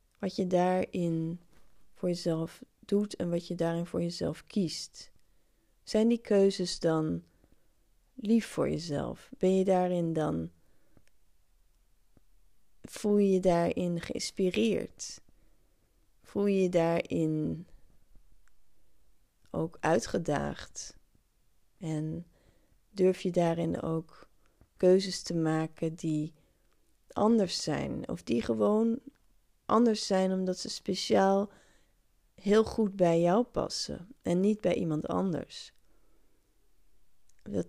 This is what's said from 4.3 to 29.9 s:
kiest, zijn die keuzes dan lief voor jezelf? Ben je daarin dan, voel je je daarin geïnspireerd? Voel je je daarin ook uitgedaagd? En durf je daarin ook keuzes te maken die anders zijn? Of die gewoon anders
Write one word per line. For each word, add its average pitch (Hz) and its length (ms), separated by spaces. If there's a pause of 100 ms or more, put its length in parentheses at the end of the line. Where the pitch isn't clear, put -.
kiest, - 640 (720)
zijn 220 260
die 233 120
keuzes 196 580
dan 160 440 (920)
lief 220 320
voor 143 220
jezelf? 151 680
Ben 185 180
je 190 80
daarin 180 480
dan, 160 380 (2250)
voel - 360
je 202 120
je 185 100
daarin 170 600
geïnspireerd? - 1200 (1000)
Voel 208 240
je 196 160
je 185 60
daarin 165 1000 (1800)
ook 165 300
uitgedaagd? 156 1160 (840)
En 160 480 (640)
durf 185 300
je 185 100
daarin 170 520
ook - 440 (500)
keuzes 190 460
te - 120
maken 160 600
die 156 380 (760)
anders 214 540
zijn? - 460
Of - 140
die 233 200
gewoon 220 580 (680)
anders 220 400